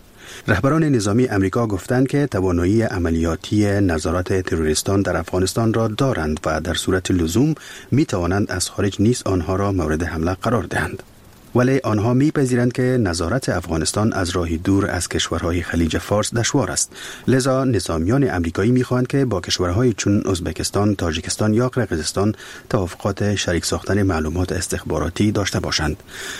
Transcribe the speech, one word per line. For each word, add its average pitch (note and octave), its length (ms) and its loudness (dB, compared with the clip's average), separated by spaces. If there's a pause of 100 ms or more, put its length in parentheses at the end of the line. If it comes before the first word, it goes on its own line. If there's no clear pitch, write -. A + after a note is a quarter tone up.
(480)
رهبران C3+ 360 2
نظامی B2 440 2
امریکا G#2 400 0
گفتند B2 400 0
که C#3+ 200 0
توانایی F#2 540 2
عملیاتی E2+ 840 0
نظارت F#2 760 0
تروریستان F2 600 0
در F2 160 0
افغانستان F#2 560 0
را A2+ 140 0
دارند G#2 580 -2
و D#2 160 0
در E2+ 120 -4
صورت F#2 380 -2
لزوم G2 440 2 (360)
می‌توانند G2+ 600 2
از - 180 -4
خارج G2+ 320 -2
نیز A#2+ 240 4
آنها F#2 300 0
را G2+ 160 0
مورد D#2+ 320 0
حمله E2 300 -2
قرار - 300 0
دهند. - 400 -6 (520)
ولی B2+ 280 4
آنها G#2+ 300 2
می‌پذیرند B2+ 600 2
که C3 80 -2
نظارت G#2 680 0
افغانستان F2 640 0
از F2+ 160 -2
راه E2+ 280 -2
دور G2 320 2
از F2 180 -2
کشورهای F2 540 -2
خلیج E2+ 360 0
فارس G#2 360 0
دشوار A#2 380 0
است. - 200 -4 (360)
لذا C3 360 2
نظامیان G#2 680 2
امریکایی F2 420 0
می‌خواهند B2+ 360 2
که C#3 180 0
با G2+ 160 0
کشورهای F#2 520 2
چون G2+ 320 2
ازبکستان، F#2 680 0
تاجیکستان F2 580 -2
یا B2 160 2
قرقیزستان G2 680 -2 (340)
توافقات G2+ 680 0
شریک F2 300 0
ساختن F#2+ 380 0
معلومات E2 480 0
استخباراتی E2+ 800 -2
داشته G2+ 280 -2
باشند. D#2 380 -2 (420)